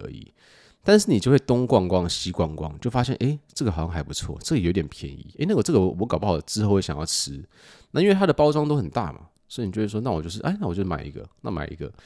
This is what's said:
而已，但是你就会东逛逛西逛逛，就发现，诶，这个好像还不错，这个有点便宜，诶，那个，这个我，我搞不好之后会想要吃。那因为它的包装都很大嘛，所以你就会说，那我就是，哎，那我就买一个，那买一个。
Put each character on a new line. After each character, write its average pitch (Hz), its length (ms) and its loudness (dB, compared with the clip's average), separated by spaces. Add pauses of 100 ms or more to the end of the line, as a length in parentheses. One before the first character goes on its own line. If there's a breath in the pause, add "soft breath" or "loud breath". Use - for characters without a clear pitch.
而 - 80 -10
已， - 220 -18 (500 soft breath)
但 208 160 8
是 208 100 0
你 131 80 4
就 123 140 2
会 147 80 8
东 123 260 2
逛 101 220 4
逛 90 220 2
西 - 200 -6
逛 80 240 -2
逛， 76 280 -8
就 123 80 -2
发 123 120 0
现， 123 200 0
诶， 143 180 0 (140)
这 - 100 -4
个 110 80 0
好 80 120 -2
像 82 60 -4
还 120 140 -4
不 - 100 -12
错， - 300 -8
这 165 120 0
个 123 40 2
有 87 140 2
点 90 160 0
便 - 200 -14
宜， - 280 -16
诶， 151 100 -2
那 208 80 2
个， 120 80 4
这 - 80 -2
个 123 80 6
我， 92 200 2
我 101 60 -2
搞 80 140 0
不 98 60 -4
好 82 160 0
之 107 240 -2
后 101 80 4
会 95 80 4
想 73 160 -4
要 78 80 -6
吃。 - 360 -6 (500 soft breath)
那 156 100 0
因 202 80 4
为 196 40 6
它 190 140 2
的 160 60 6
包 151 180 4
装 147 160 2
都 151 80 2
很 98 140 -2
大 90 240 -4
嘛， - 160 -20 (180)
所 - 160 -8
以 101 40 -2
你 92 40 -6
就 107 100 -2
会 107 60 0
说， 107 140 -4
那 123 100 -2
我 80 100 -2
就 82 60 -6
是， 90 140 -8
哎， 196 180 -2
那 175 80 -4
我 87 80 -2
就 98 80 0
买 82 180 -4
一 - 80 -12
个， 69 160 -12 (140)
那 - 100 -10
买 78 180 -4
一 76 80 -12
个。 - 140 -10 (160 soft breath)